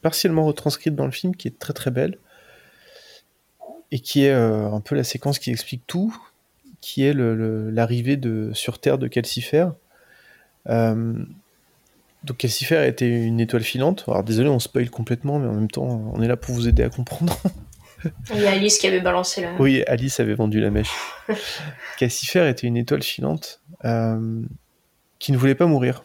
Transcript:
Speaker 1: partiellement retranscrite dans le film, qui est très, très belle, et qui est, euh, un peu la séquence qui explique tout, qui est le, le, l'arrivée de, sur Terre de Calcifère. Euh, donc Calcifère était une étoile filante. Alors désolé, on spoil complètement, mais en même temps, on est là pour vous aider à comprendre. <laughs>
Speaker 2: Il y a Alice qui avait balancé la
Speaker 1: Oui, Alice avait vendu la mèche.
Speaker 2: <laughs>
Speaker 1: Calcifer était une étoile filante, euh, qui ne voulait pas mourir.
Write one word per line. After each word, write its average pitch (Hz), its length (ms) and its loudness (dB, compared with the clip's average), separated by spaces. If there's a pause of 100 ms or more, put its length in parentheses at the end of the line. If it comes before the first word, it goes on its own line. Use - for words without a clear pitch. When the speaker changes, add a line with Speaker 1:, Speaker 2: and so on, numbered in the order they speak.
Speaker 1:
partiellement 160 440 2
retranscrite 151 500 -2
dans 139 100 -2
le 135 60 -4
film, 180 240 -4
qui - 120 -10
est 127 100 -10
très, - 160 -10
très - 180 -4
belle, 135 260 -2 (1700)
et 135 80 -4
qui 139 260 2
est, 139 60 6
euh, 110 400 4
un 107 100 -2
peu - 140 -4
la 135 80 2
séquence 143 360 -2
qui - 120 -6
explique 123 360 -8
tout, 208 280 -2 (680)
qui - 220 -2
est 143 100 4
le, 120 220 2
le, 110 360 -2
l'arrivée 117 460 2
de, 110 360 -4
sur - 260 -6
Terre 135 180 2
de 127 100 -2
Calcifère. 147 680 0 (960)
Euh, 113 440 2 (1080)
donc 135 140 -10
Calcifère 147 460 2
était 127 240 2
une 117 320 2
étoile 113 240 2
filante. 135 440 0
Alors 101 160 0
désolé, 113 260 2
on 131 100 4
spoil 123 300 -2
complètement, 123 500 -4
mais 131 80 -2
en 110 60 -2
même 107 160 0
temps, 113 440 -4
on 101 80 -2
est 113 60 2
là 120 100 2
pour 123 180 -6
vous 117 120 0
aider 117 160 6
à 117 60 2
comprendre. 147 540 -4
<laughs> - 200 -4 (680)
Speaker 2:
Il 208 80 2
y 202 60 6
a 196 40 6
Alice 202 260 4
qui 190 100 2
avait 190 140 4
balancé 180 400 0
la 175 180 -6
Speaker 1:
Oui, 135 280 6
Alice 127 320 -2
avait 107 160 2
vendu 110 240 2
la 107 120 2
mèche. 107 200 0 (360)
Speaker 2:
<laughs> - 680 -8
Speaker 1:
Calcifer - 520 2
était 123 180 -2
une 120 100 0
étoile 139 260 0
filante, - 580 -6 (220)
euh, 113 580 -2 (760)
qui - 120 -2
ne 131 60 4
voulait 135 180 4
pas 175 100 4
mourir. 127 400 2